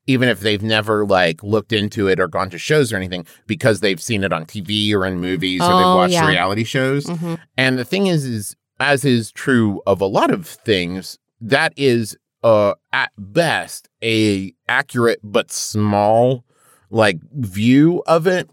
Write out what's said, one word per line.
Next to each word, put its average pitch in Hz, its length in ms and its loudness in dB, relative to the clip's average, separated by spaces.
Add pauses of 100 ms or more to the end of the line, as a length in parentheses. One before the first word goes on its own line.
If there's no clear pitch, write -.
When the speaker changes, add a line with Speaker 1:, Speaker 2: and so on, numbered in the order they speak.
Speaker 1:
even 127 240 2
if 110 120 -2
they've 104 200 0
never, 107 420 0
like, 90 380 2
looked 104 320 -2
into 101 340 -2
it 92 120 2
or 92 80 0
gone 92 240 -6
to 85 80 -14
shows 139 340 0
or - 20 -4
anything, 90 300 -8 (220)
because 107 320 0
they've 95 200 0
seen 104 240 -4
it 92 80 -2
on 80 140 -4
T 107 160 -12
V 104 320 -2
or 95 100 0
in 92 160 -4
movies, 170 420 -2
or 175 40 2 (120)
they've 180 80 4
Speaker 2:
Oh, 185 100 4
Speaker 1:
watched 180 180 2
Speaker 2:
yeah. 160 140 2
Speaker 1:
reality 101 360 0
shows. 135 440 -2
Speaker 2:
Mm-hmm. 170 260 -6 (240)
Speaker 1:
And 131 220 0
the 123 60 -6
thing 196 200 -2
is, 165 180 0
is 113 320 -8 (240)
as 139 240 0
is 120 280 2
true 113 560 0
of 98 120 2
a 98 60 0
lot 170 240 0
of 98 160 -2
things, 92 720 -4 (240)
that 139 340 0
is, 120 400 0 (280)
uh, 104 300 4 (200)
at 127 240 -2
best, 101 720 -4 (140)
a 107 500 0 (160)
accurate 120 540 0
but 104 280 -4
small, 107 920 0 (460)
like, 101 260 2 (160)
view 127 720 2
of 165 200 2
it. 180 260 0